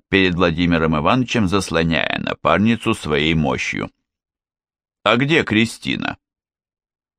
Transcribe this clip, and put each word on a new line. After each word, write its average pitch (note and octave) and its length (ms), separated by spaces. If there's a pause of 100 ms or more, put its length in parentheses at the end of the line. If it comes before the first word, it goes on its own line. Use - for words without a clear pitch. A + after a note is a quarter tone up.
перед F#2 260
Владимиром E2+ 600
Ивановичем, A2+ 500
заслоняя E2 720
напарницу G#2 760
своей D2+ 400
мощью. B1+ 560 (1120)
«А G#2+ 120
где C#3+ 280
Кристина?» C2+ 720 (1000)